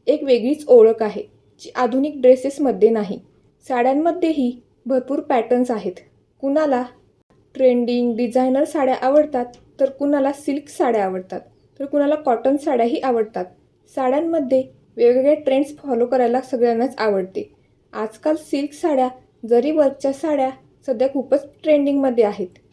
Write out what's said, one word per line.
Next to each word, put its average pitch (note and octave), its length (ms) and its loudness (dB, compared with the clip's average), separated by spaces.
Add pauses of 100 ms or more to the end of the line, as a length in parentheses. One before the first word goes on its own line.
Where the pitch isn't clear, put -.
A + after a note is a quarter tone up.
एक D4 160 0
वेगळीच C4 440 0
ओळख A3+ 360 6
आहे, G#3 200 -6 (380)
जी - 160 -20
आधुनिक C4 400 -2
ड्रेसेसमध्ये B3+ 760 2
नाही. G#3 300 -4 (480)
साड्यांमध्येही C#4+ 920 -2 (260)
भरपूर C4 340 -2
पॅटर्न्स B3 500 -2
आहेत. G3 240 -6 (460)
कुणाला C#4 440 0 (680)
ट्रेंडिंग, A#3+ 640 2
डिझायनर B3+ 480 0
साड्या C#4 380 0
आवडतात, C#4 440 2 (340)
तर C4+ 100 2
कुणाला C#4+ 420 -2
सिल्क C#4+ 360 -6
साड्या A#3 360 0
आवडतात, F#3 360 -8 (400)
तर C#4 40 -8
कुणाला C#4+ 300 0
कॉटन C4+ 420 0
साड्याही C4 440 0
आवडतात. A3+ 440 -2 (500)
साड्यांमध्ये C4+ 840 -2 (160)
वेगवेगळे B3+ 380 4
ट्रेंड्स C#4 420 -2
फॉलो A#3+ 300 -2
करायला A#3+ 340 0
सगळ्यांनाच A#3+ 580 2
आवडते. G3 560 -2 (380)
आजकाल A3 440 -4
सिल्क C#4+ 360 -6
साड्या, C4 360 0 (400)
जरी A#3+ 220 2
वर्कच्या C#4 420 0
साड्या C#4 380 -2 (360)
सध्या B3+ 260 0
खूपच C#4 340 -2 (160)
ट्रेंडिंगमध्ये C#4 640 2
आहेत. G3+ 220 -4 (260)